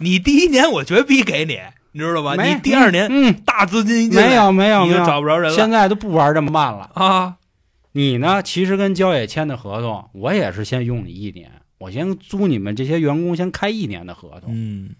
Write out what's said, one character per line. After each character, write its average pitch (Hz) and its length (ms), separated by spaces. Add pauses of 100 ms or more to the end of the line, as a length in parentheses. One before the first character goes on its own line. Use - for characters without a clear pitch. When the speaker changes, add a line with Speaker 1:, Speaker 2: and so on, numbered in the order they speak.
Speaker 1:
你 180 180
第 285 160
一 349 120
年 285 220
我 160 140
绝 180 180
逼 269 220
给 156 220
你， 135 120 (360)
你 147 80
知 165 120
道 160 80
吧？ 143 140
Speaker 2:
没， 262 200
Speaker 1:
你 240 40
第 208 160
二 247 160
年 185 180
Speaker 2:
嗯， 269 200
嗯。 - 160
Speaker 1:
大 208 200
资 208 200
金 226 200
一 226 40
进 226 100
来， 220 80
Speaker 2:
没 254 80
有， 202 160
没 190 160
有， 202 180
Speaker 1:
你 170 60
就 180 140
找 147 160
不 147 60
着 156 100
人 175 60
了。 156 60
Speaker 2:
没 160 40
有。 - 20
现 220 160
在 214 160
都 202 80
不 208 160
玩 151 240
这 156 60
么 147 100
慢 147 220
了。 98 200
Speaker 1:
啊。 185 440 (560)
Speaker 2:
你 139 260
呢， 185 220
其 185 240
实 190 120
跟 196 180
焦 185 180
野 117 140
签 156 180
的 135 120
合 107 240
同， 110 320
我 107 200
也 160 160
是 101 140
先 123 220
用 120 180
你 87 80
一 98 200
年， 85 200 (260)
我 92 140
先 175 260
租 196 300
你 135 100
们 101 160
这 131 120
些 160 160
员 147 120
工 175 220
先 180 160
开 202 180
一 214 160
年 90 220
的 87 80
合 82 240
同。 117 140
Speaker 1:
嗯。 104 460